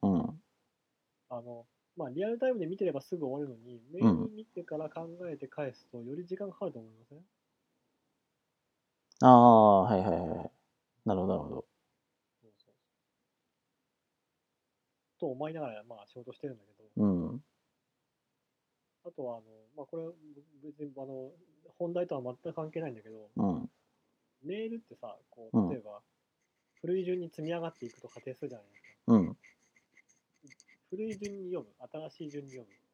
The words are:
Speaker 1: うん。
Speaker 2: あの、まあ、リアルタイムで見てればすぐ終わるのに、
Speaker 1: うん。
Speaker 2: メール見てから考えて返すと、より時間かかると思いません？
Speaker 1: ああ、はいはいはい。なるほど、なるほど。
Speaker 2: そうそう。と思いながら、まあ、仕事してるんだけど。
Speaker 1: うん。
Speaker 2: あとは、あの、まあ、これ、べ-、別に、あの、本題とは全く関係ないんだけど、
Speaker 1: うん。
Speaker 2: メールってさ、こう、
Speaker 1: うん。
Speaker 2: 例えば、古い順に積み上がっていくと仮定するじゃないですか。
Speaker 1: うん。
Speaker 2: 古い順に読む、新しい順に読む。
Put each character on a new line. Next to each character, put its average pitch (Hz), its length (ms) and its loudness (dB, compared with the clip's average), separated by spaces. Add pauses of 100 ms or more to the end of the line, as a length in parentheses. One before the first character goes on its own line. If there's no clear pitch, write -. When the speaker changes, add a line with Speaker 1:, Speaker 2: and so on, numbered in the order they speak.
Speaker 1:
う 101 60 4
ん。 92 340 0 (840)
Speaker 2:
あ 120 140 -8
の、 120 240 -18 (300)
ま 165 100 -8
あ、 127 40 -10
リ 156 140 -4
ア 208 40 -2
ル 233 100 -4
タ 262 100 0
イ 262 40 2
ム 240 60 -4
で 175 80 -4
見 175 120 -6
て 208 80 -2
れ 170 60 2
ば 135 100 -6
す - 140 -10
ぐ 156 100 -4
終 139 180 -4
わ 139 60 -8
る 123 40 -14
の 113 80 -20
に、 123 140 -18
Speaker 1:
う 113 40 -20
ん。 123 120 -20
Speaker 2:
メ 175 80 -8
ー 107 280 4
ル - 40 -14
見 214 140 -16
て - 180 -12
か 151 140 -8
ら 156 100 -6
考 165 180 -12 (220)
え 156 80 -10
て 135 120 -12
返 139 260 -8
す - 180 -20
と、 120 100 -12
よ 123 120 -10
り 175 100 -10
時 180 140 -10
間 202 120 -10
か - 100 -16
か 202 60 -6
る 165 60 -6
と 127 60 -14
思 113 100 -16
い 113 40 -20
ま 113 160 -20
せ 139 60 -20
ん？ 147 40 -20 (2000)
Speaker 1:
あ 127 60 10
あ、 113 540 12
は 110 160 4
い - 20 2
は 95 60 0
い 101 120 0
は 87 260 -4
い。 - 60 -12 (540)
な 214 100 2
る 190 60 0
ほ 185 60 0
ど、 - 0 -
な 185 80 2
る 180 60 -2
ほ 147 100 -8
ど。 - 160 -10 (760)
Speaker 2:
そ 113 80 -20
う 107 80 -20
そ - 140 -20
う。 101 40 -20 (2500)
と 175 80 -4
思 139 240 -4
い - 20 -8
な 160 80 -10
が 139 80 -6
ら、 107 160 -12
ま 117 120 -18
あ、 104 100 -20
仕 - 80 -20
事 120 180 -16
し - 80 -20
て 147 60 -8
る 135 80 -10
ん - 20 -18
だ 110 80 -20
け - 60 -20 (260)
ど。 107 80 2
Speaker 1:
う - 20 6 (280)
ん。 123 100 -14 (1600)
Speaker 2:
あ 175 60 -16
と 139 160 -10
は、 120 100 -6
あ 113 40 -14
の、 110 40 -20 (320)
ま 151 60 -12
あ、 135 40 -16
こ 165 120 -12
れ、 165 80 -8 (560)
べ-、 151 80 -16
別 147 160 -12
に、 143 100 -14
あ 139 40 -10
の、 135 300 -12 (480)
本 175 140 -2
題 175 140 0
と 170 80 -4
は 135 80 -4
全 123 120 -6 (180)
く - 40 -20
関 160 140 -6
係 160 100 -8
な 160 80 -6
い 127 40 -8
ん - 20 -14
だ 110 80 -18
け 110 80 -20
ど、 110 260 -18
Speaker 1:
う 107 100 2
ん。 - 240 -2 (720)
Speaker 2:
メ 196 220 -6
ー 226 60 -6
ル 233 60 -8
っ - 20 -10 (100)
て - 80 -20
さ、 107 220 -14 (100)
こ 113 240 -20
う、 127 60 2
Speaker 1:
う 101 80 2
ん。 - 20 -2
Speaker 2:
例 131 80 -6
え 117 40 -12
ば、 104 200 -18 (800)
古 180 180 -4
い 185 60 -4
順 180 160 -4
に 170 80 -8
積 160 140 -12
み 156 80 -4
上 170 100 -4
が 165 80 -6
っ 165 80 -12
て - 80 -14
い 113 60 -10
く - 100 -20
と 120 80 -18
仮 - 160 -20
定 131 100 -10
す - 100 -12
る 143 40 -6
じ 123 60 -14
ゃ 117 40 -16
な 101 60 -20
い - 40 -20
で - 80 -20
す - 60 -20
か。 - 60 -20 (200)
Speaker 1:
う 117 100 10
ん。 87 180 0 (1500)
Speaker 2:
古 214 180 -6
い 214 80 -8
順 202 280 -10
に 180 80 -10
読 151 140 -6
む、 107 60 -20 (380)
新 - 0 -
し - 160 -14
い 147 40 -12
順 143 160 -10
に 135 40 -20
読 127 180 -16
む。 - 60 -20 (200)